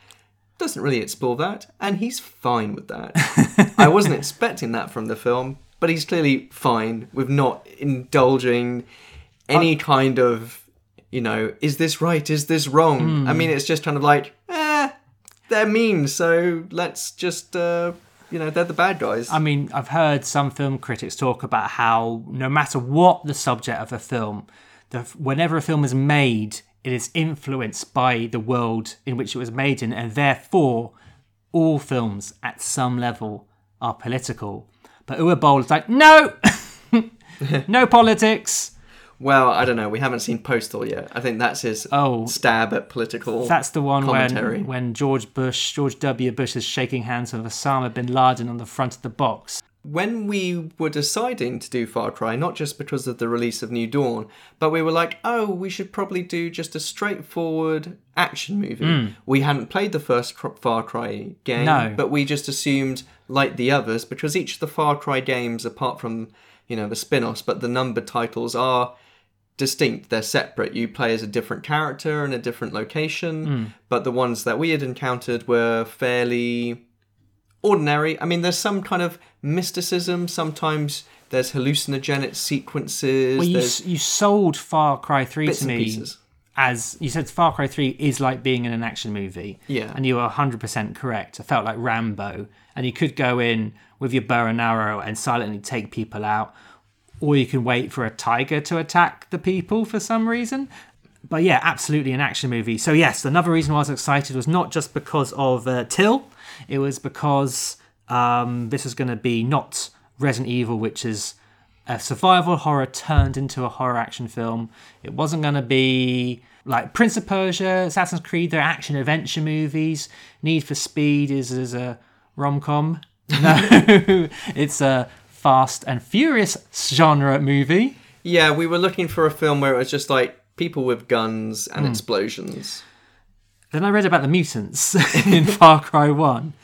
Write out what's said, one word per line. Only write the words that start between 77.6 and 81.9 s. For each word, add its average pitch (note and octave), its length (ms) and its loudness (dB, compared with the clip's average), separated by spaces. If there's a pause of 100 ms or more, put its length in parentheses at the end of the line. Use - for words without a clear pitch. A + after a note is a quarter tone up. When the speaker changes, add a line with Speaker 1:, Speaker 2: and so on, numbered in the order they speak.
Speaker 1:
ordinary. D#3 600 2
I - 40 -4
mean, E3+ 160 0
there's F3 160 0
some G3+ 240 -2
kind F#3 200 -2
of E3+ 180 -4 (220)
mysticism, F3 880 -2
sometimes D#3 760 -4 (260)
there's B2+ 220 0
hallucinogenic C#3 840 -2